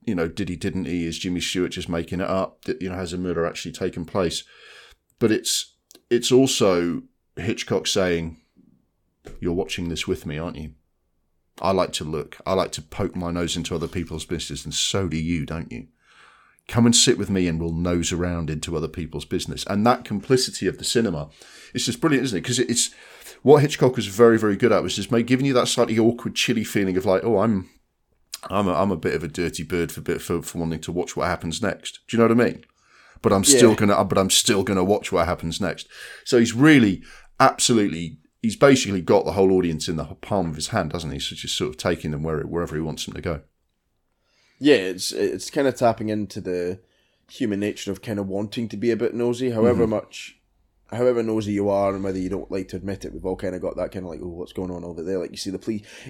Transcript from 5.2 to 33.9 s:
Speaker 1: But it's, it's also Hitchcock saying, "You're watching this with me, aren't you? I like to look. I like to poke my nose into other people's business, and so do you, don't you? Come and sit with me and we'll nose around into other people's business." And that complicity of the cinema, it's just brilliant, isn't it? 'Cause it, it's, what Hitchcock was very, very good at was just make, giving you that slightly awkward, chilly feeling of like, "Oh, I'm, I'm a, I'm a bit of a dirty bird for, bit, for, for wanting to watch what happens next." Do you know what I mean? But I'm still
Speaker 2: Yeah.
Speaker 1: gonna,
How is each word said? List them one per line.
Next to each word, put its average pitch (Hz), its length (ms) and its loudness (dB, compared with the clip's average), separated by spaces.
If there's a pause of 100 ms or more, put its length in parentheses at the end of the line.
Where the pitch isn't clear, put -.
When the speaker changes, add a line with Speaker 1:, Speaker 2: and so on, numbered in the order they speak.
Speaker 1:
But 113 100 4
it's, - 460 -2 (340)
it's 120 220 0
also 98 680 4 (340)
Hitchcock 101 500 -4
saying, 85 540 0 (1000)
"You're 90 120 -2
watching 87 360 -4
this 82 200 -6
with 92 180 -4
me, 73 100 -8
aren't 78 200 -8
you? 76 160 -12 (880)
I 92 100 0
like 92 240 0
to - 100 -8
look. 76 400 -8
I 95 100 -2
like 92 180 0
to - 100 -10
poke - 320 -6
my 87 160 -6
nose 85 260 -4
into 85 200 -4
other 82 100 -4
people's 80 380 -8
business, 76 400 -8
and 76 100 -8
so - 320 -2
do 78 100 -4
you, 80 300 -2
don't 82 240 -8
you? - 160 -12 (800)
Come 120 200 4
and 117 100 6
sit - 220 4
with 98 120 -4
me 95 160 2
and 82 140 -2
we'll 85 120 -4
nose 87 380 0
around 85 400 -2
into 78 260 -6
other 78 120 -4
people's 78 360 -10
business." 82 440 -6
And 104 180 2
that - 180 2
complicity 110 600 0
of 87 120 -2
the - 60 -10
cinema, 90 440 0 (440)
it's - 140 -4
just 117 140 -6
brilliant, 127 240 2
isn't 113 140 -2
it? 80 60 -6
'Cause 123 140 -2
it, 127 100 0
it's, - 220 0 (520)
what 131 200 10
Hitchcock 143 320 2
was 107 140 -4
very, 113 320 6
very 104 160 2
good 113 160 2
at 90 100 4
was 85 140 -4
just 101 160 -6
make, 117 140 2
giving 131 200 2
you 139 80 2
that 117 140 2
slightly 113 320 2
awkward, 117 340 2
chilly 113 300 0
feeling 95 320 0
of 92 100 0
like, 95 160 4
"Oh, 107 160 2
I'm, 98 320 0 (800)
I'm 101 160 0
a, 90 80 2
I'm 95 160 2
a 90 60 0
bit 80 180 -2
of 78 80 -4
a 85 60 -6
dirty 85 340 -4
bird 85 300 -2
for, - 80 -14
bit, - 200 -4
for, 85 220 -4
for - 160 -10
wanting 82 220 -4
to - 100 -10
watch 87 260 -4
what 76 120 0
happens 85 340 -4
next." - 460 -6
Do - 80 -4
you 113 40 6
know 113 140 6
what 117 100 6
I 101 60 2
mean? - 140 -10 (560)
But 107 120 2
I'm 98 120 4
still 120 260 8
Speaker 2:
Yeah. 107 60 4
Speaker 1:
gonna, 101 280 4